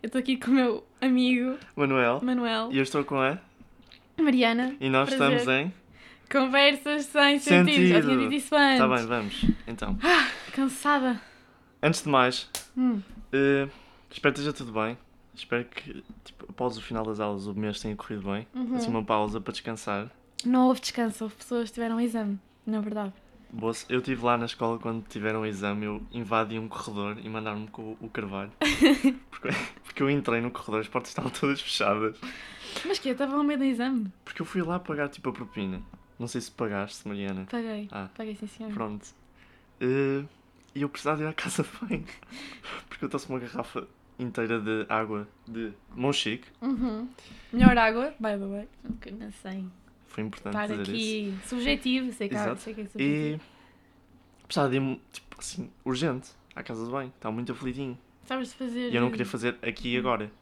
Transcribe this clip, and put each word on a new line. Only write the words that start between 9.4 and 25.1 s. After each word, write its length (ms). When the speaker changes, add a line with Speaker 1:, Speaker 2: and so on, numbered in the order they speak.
Speaker 2:
Então. 360
Speaker 1:
Ah, 240
cansada. 680
Speaker 2:
Antes 200
de 60
mais, 400
Speaker 1:
Hum. 240
Speaker 2:
eh, 360
espero 240
que 60
esteja 160
tudo 160
bem. 240
Espero 320
que, 360
tipo, 240
após 300
o 40
final 220
das 160
aulas, 260
o 80
mês 260
tenha 140
corrido 280
bem. 320
Speaker 1:
Uhum. 220
Speaker 2:
Assim, 120
uma 160
pausa 360
para 120
descansar. 580
Speaker 1:
Não 220
houve 120
descanso, 440
houve 120
pessoas 320
que 60
tiveram 260
exame, 380
na 140
verdade. 320
Speaker 2:
Boa, 200
eu 100
estive 260
lá 140
na 80
escola 320
quando 300
tiveram 320